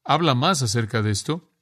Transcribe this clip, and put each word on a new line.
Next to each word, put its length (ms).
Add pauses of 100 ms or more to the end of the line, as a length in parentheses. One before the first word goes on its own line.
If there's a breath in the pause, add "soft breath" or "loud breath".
habla 300
más 280
acerca 380
de 120
esto. 500